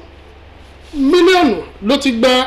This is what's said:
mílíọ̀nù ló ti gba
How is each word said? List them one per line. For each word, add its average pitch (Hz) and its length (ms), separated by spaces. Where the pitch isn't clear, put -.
mílíọ̀nù 339 640
ló 220 160
ti 277 160
gba 233 180